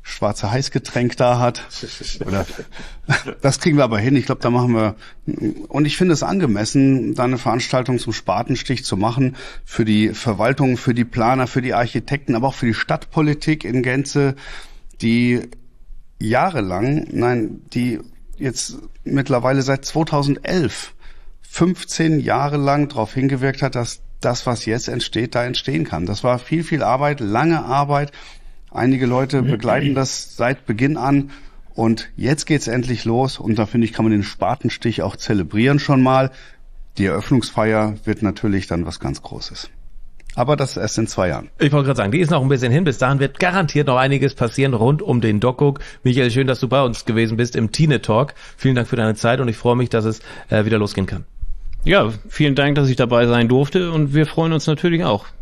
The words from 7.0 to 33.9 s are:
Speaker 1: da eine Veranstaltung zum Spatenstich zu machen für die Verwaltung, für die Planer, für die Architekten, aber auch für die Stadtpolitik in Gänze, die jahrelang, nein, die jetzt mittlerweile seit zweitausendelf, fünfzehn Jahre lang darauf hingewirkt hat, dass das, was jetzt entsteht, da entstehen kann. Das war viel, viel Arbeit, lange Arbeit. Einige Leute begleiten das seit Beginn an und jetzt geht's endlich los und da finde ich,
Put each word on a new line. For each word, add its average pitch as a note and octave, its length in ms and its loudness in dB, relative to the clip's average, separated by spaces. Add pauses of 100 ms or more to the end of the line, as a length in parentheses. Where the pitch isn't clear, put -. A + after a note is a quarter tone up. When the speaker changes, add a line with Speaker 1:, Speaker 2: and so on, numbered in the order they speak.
Speaker 1:
da B2+ 100 0
eine B2+ 120 0
Veranstaltung B2 600 0
zum A2+ 140 -6
Spatenstich A#2 720 -2
zu G2 120 -2
machen A#2+ 380 0 (300)
für - 200 0
die G#2+ 240 4
Verwaltung, B2 680 0
für B2 160 0
die A#2+ 120 0
Planer, B2 420 0
für C3+ 140 -2
die B2 120 -4
Architekten, A#2+ 640 -2
aber B2+ 120 0
auch C3 80 -2
für - 100 -4
die A2+ 80 2
Stadtpolitik D3+ 920 -2
in A#2+ 180 0
Gänze, C3+ 520 0 (640)
die A#2+ 400 4 (800)
jahrelang, B2 920 0
nein, A#2+ 500 0 (120)
die B2 260 -2 (380)
jetzt - 400 -6 (260)
mittlerweile C3+ 580 2
seit C3+ 240 -2
zweitausendelf, D3 1080 -2 (480)
fünfzehn E3 760 0
Jahre C#3 380 0
lang C#3+ 320 2
darauf G#2+ 240 -4
hingewirkt C3 480 0
hat, C3 140 -2
dass A#2+ 260 -6 (200)
das, B2 240 -2
was A#2+ 200 -2
jetzt A2+ 240 -2
entsteht, A#2+ 460 -4
da B2 100 0
entstehen C#3 400 -2
kann. - 200 -4
Das G#2 180 -4
war B2 160 2
viel, D#3+ 240 -2
viel C#3 200 -2
Arbeit, C#3 360 0
lange B2+ 440 2
Arbeit. C#3+ 480 0 (600)
Einige B2+ 340 2
Leute C3 360 2
begleiten B2+ 540 0
das - 400 -4
seit B2 300 -2
Beginn C3 320 0
an C#3 340 2 (420)
und A2+ 420 0
jetzt D3+ 300 0
geht's D3 220 0
endlich A#2+ 380 -2
los B2 340 0
und G#2+ 180 0
da A2 80 2
finde A#2 200 2
ich, - 80 -4